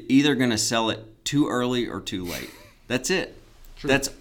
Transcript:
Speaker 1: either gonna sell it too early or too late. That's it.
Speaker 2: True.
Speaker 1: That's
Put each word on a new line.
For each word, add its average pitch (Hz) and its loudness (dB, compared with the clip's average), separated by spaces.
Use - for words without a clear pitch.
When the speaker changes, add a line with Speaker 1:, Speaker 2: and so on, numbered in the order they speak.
Speaker 1:
either 139 6
gonna 120 2
sell 113 0
it - -6
too 143 2
early 123 0
or 98 -6
too 95 -6
late. 76 -8
That's 127 -2
it. 185 -2
Speaker 2:
True. 147 -4
Speaker 1:
That's 135 2